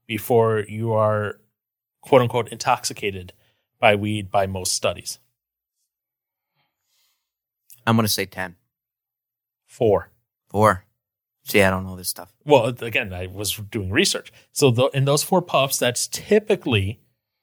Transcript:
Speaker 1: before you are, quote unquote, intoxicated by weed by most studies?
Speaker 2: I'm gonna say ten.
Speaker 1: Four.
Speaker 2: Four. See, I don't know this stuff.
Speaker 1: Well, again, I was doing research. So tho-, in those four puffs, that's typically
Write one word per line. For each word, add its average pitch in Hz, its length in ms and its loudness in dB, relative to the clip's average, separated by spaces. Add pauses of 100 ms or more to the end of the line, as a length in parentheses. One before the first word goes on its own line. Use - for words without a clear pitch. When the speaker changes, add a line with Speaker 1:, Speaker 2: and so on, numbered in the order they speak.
Speaker 1:
before 113 600 0
you 110 240 -6
are, 107 480 0 (640)
quote 127 200 6
unquote, 120 280 -2
intoxicated 98 840 -6 (480)
by 107 160 4
weed 104 340 -4
by 101 160 0
most 95 280 -6
studies? - 460 -8 (2750)
Speaker 2:
I'm 113 80 4
gonna 110 140 2
say 98 160 -4
ten. 92 300 -10 (1080)
Speaker 1:
Four. - 440 0 (400)
Speaker 2:
Four. 101 360 2 (600)
See, 104 160 4
I 95 80 6
don't 92 160 -2
know 92 100 -12
this 90 140 -10
stuff. - 240 -14 (120)
Speaker 1:
Well, 139 200 8
again, 117 480 -4
I 92 140 -8
was 95 280 -8
doing 101 360 -8
research. - 400 0 (200)
So 135 200 4
tho-, 123 160 2
in 135 180 -2
those 143 180 2
four 185 180 0
puffs, 135 360 -2
that's 123 300 -4
typically 156 920 -2 (440)